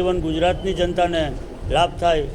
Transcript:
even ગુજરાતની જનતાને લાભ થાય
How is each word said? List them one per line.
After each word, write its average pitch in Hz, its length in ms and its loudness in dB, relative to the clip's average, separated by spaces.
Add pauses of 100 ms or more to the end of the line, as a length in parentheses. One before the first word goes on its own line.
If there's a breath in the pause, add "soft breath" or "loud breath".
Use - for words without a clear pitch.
even 180 200 0
ગુજરાતની 170 520 0
જનતાને 175 500 0 (480)
લાભ 170 300 2
થાય 165 240 2 (100)